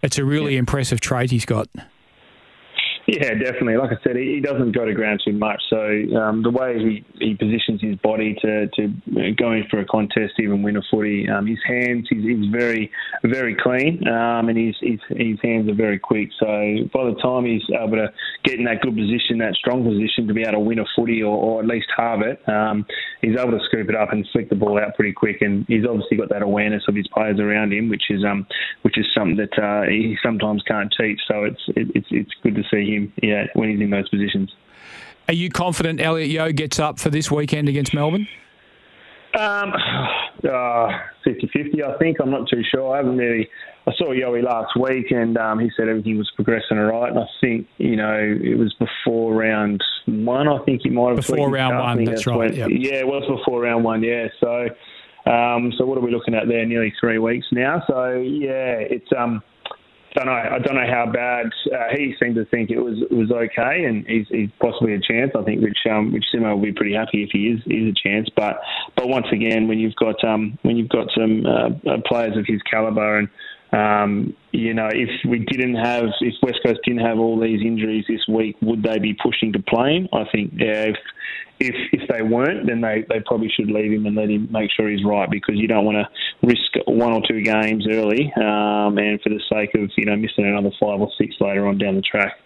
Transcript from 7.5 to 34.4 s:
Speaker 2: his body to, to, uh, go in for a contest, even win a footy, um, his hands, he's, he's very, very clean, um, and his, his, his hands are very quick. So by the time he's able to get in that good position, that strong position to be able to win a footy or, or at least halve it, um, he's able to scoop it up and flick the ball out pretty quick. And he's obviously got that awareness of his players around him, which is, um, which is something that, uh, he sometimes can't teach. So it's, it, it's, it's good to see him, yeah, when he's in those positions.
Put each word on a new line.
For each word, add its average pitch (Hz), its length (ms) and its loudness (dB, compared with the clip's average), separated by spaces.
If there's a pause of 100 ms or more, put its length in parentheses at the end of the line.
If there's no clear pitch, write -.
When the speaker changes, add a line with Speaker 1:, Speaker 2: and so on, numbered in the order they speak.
Speaker 2:
his 107 160 -2
body 107 440 0
to, 107 260 0
to, 107 160 -2 (340)
uh, - 40 0 (160)
go 120 160 2
in 107 160 0
for 110 100 0
a 98 60 -2
contest, 107 540 0
even 101 220 2
win 104 160 0
a 101 120 -2
footy, 104 380 0
um, 104 200 0
his 110 100 -2 (100)
hands, 123 420 0
he's, 110 140 0
he's 110 280 0
very, 117 400 0 (320)
very 117 320 0
clean, 143 520 2
um, 117 420 2
and 113 80 2
his, 113 240 0
his, 113 180 -2 (100)
his 113 320 -2
hands 113 260 0
are 107 60 0
very 104 240 2
quick. 104 320 -4 (100)
So 113 60 2 (480)
by 131 120 -2
the 117 160 -2
time 127 240 0
he's 113 180 0 (120)
able 110 220 -2
to 107 160 -2 (300)
get 131 160 -2
in 120 60 0
that 117 160 -2
good 123 140 -2
position, 113 440 0
that 107 160 0
strong 127 280 0
position 110 440 0
to 107 60 0
be 113 100 0
able 110 100 -2
to 107 60 2
win 113 200 0
a 104 60 -2 (100)
footy 117 280 2
or, 104 120 0
or 113 240 0
at 110 80 0
least 113 200 0 (100)
halve 117 240 0
it, 113 260 -2
um, 107 380 0 (360)
he's 113 160 2
able 123 140 0
to 113 140 2
scoop 110 240 -2
it 107 60 2
up 107 180 0
and 104 180 0
flick 117 180 0
the - 60 2
ball 104 240 4
out 107 160 -2
pretty 104 160 2
quick. 104 300 0
And 101 260 2
he's 113 180 2
obviously 110 320 0
got 101 120 -2
that 101 140 0
awareness 104 440 0
of 101 80 2
his 101 120 -2
players 107 320 0
around 104 340 2
him, 110 160 0
which 107 220 -2
is, 101 120 2
um, 101 220 0 (380)
which - 140 2
is 107 80 2 (120)
something 98 200 2
that, 104 240 0
uh, 104 280 2
he 110 340 0
sometimes 107 440 0
can't 101 300 0
teach. 107 300 0
So 107 180 0
it's, 123 240 -4
it, - 260 0
it's, - 160 0
it's 120 200 -2 (120)
good 110 120 2
to 104 160 -2
see 104 200 0
him, 104 220 -4 (100)
yeah, 104 300 0
when 110 160 0
he's 104 100 0
in 104 100 0
those 101 200 -2
positions. 101 420 -2 (800)